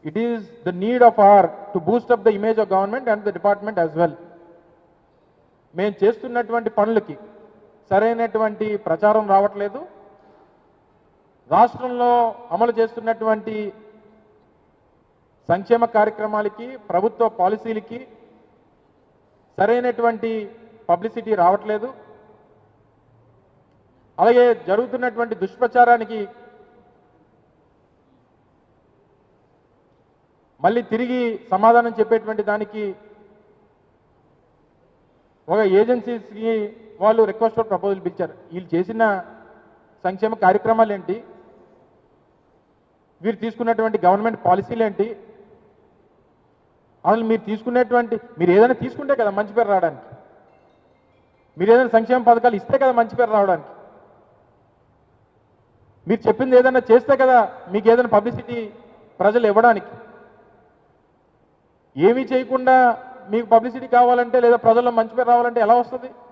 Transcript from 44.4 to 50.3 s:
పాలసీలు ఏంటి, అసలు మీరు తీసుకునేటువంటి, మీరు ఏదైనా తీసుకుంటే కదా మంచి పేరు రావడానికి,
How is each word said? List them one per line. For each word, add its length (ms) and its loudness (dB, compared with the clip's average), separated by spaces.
పాలసీలు 380 0
ఏంటి, 240 -2
అసలు 180 2
మీరు 180 0
తీసుకునేటువంటి, 760 -2
మీరు 120 2
ఏదైనా 220 6
తీసుకుంటే 420 -4
కదా 140 -2
మంచి 240 -6
పేరు 140 0
రావడానికి, 400 -2